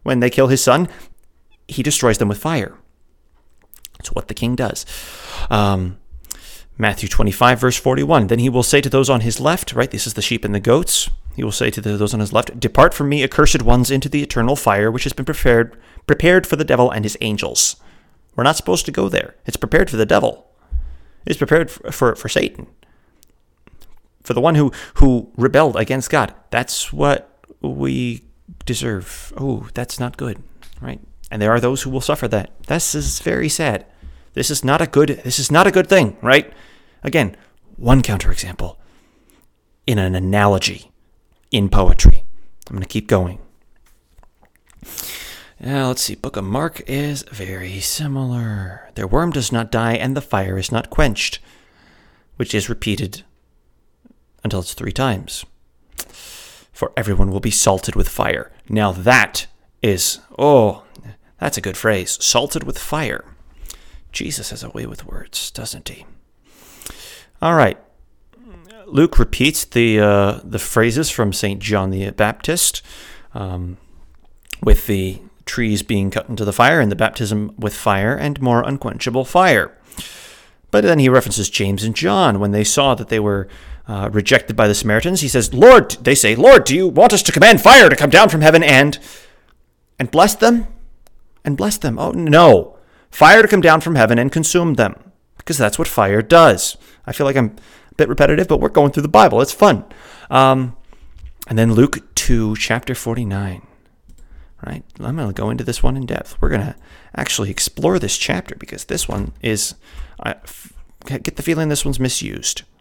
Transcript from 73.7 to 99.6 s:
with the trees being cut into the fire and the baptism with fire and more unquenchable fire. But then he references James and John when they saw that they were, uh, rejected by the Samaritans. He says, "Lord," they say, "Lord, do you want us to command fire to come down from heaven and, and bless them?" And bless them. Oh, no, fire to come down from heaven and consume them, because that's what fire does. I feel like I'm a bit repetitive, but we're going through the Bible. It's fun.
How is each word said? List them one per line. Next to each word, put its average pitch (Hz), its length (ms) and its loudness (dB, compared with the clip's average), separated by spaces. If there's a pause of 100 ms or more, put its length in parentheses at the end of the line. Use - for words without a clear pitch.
with - 280 4
the 95 340 -4 (220)
trees 107 380 -2
being 98 260 -2
cut - 200 -6
into 107 160 -8
the 101 80 -4
fire 143 260 4
and 107 140 2
the 92 40 -4
baptism 107 640 -4
with 104 160 -6
fire 104 400 -2
and 147 260 -6
more 120 220 0
unquenchable 131 640 -6
fire. 170 520 0 (960)
But 208 140 2
then 165 160 4
he 131 80 4
references 110 420 -2
James 98 320 -4
and 110 140 -6
John 170 420 0
when 101 140 -2
they 104 100 -2
saw 135 320 0
that 110 140 -10
they 113 100 -2
were, 101 300 -4 (400)
uh, 101 240 -8
rejected 110 420 0
by 110 140 2
the 101 60 2
Samaritans. 113 460 -2
He 143 80 -4
says, 117 240 0
"Lord," 220 480 8
they 131 140 2
say, 170 220 2
"Lord, 240 280 8
do 139 120 2
you 185 100 0
want 196 260 6
us 196 120 2
to - 80 0
command 214 280 8
fire 233 280 10
to 143 80 4
come 143 140 0
down 196 180 8
from 156 140 0
heaven 160 200 8
and, 143 380 4 (960)
and 123 140 -6
bless 202 240 4
them?" 233 320 2 (760)
And 143 120 -4
bless 208 200 -2
them. 120 220 -4
Oh, 170 140 -4
no, 160 640 6 (360)
fire 190 300 8
to 214 60 4
come 208 120 4
down 160 200 6
from 170 140 -4
heaven 117 240 4
and 131 140 0
consume 160 420 0
them, - 380 -2 (240)
because 151 220 -8
that's 107 200 0
what 160 80 -2
fire 104 360 0
does. 156 540 6 (300)
I 123 60 -10
feel 143 140 -4
like 135 100 0
I'm 117 200 0 (360)
a - 20 -20
bit 151 140 2
repetitive, 151 400 2
but 147 100 2
we're 147 120 0
going 143 200 4
through 143 140 -2
the 151 40 -4
Bible. 165 320 4
It's 135 120 0
fun. 160 320 2 (460)